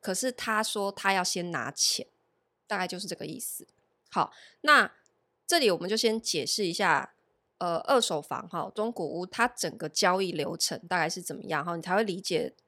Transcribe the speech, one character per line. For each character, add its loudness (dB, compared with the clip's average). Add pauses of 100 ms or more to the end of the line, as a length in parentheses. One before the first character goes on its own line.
可 -4
是 -2
他 -2
说 -4
他 0
要 2
先 -2
拿 -4
钱， 0 (600)
大 -2
概 -2
就 -8
是 -10
这 -8
个 -10
意 -10
思。 -10 (440)
好， 0 (300)
那 8 (560)
这 4
里 6
我 4
们 -4
就 0
先 2
解 -2
释 0
一 0
下， 2 (460)
呃， 0
二 4
手 0
房 -8
哈， -6
中 -2
古 -4
屋 -6
它 0
整 -6
个 -6
交 2
易 -2
流 -4
程 -2 (100)
大 0
概 2
是 -6
怎 -8
么 -12
样 -2
哈， -4
你 -6
才 0
会 4
理 -4
解 -2 (140)